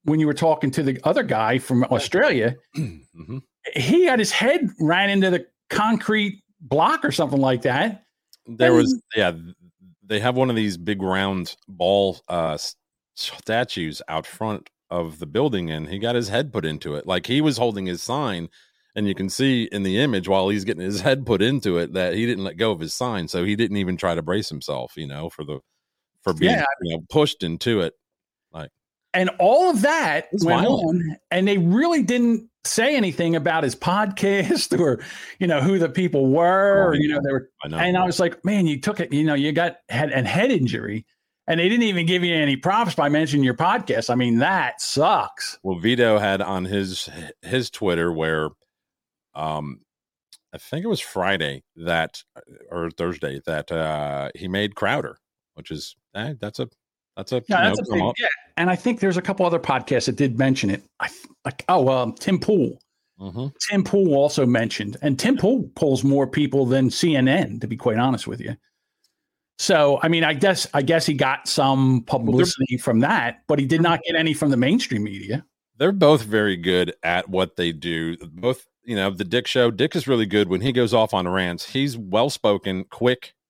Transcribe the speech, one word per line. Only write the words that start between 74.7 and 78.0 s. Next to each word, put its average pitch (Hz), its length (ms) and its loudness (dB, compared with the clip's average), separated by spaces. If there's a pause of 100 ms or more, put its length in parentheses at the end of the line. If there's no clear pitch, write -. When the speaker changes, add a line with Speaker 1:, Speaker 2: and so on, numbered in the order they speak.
Speaker 1:
media. 101 420 -8 (320)
Speaker 2:
They're 160 160 4
both 156 300 6
very 107 340 2
good 90 360 2 (100)
at 87 260 0
what 92 260 0
they 87 160 0
do. 82 460 -4